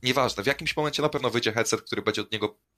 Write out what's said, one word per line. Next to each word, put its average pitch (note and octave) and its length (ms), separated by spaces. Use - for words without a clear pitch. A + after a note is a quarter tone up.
nieważne. B2 400
W G2 40
jakimś D3 300
momencie D3+ 240
na D3 80
pewno C3+ 200
wyjdzie A2+ 220
headset, A2 300
który - 200
będzie G#2+ 200
od - 100
niego G#2+ 260